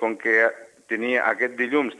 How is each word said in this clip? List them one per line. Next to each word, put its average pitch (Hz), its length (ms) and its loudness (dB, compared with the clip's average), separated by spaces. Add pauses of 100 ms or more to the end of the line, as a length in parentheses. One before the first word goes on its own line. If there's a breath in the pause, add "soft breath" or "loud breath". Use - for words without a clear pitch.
com 113 160 -2
que 113 320 4 (400)
tenia, 117 400 -2
aquest 120 300 -2
dilluns 123 400 0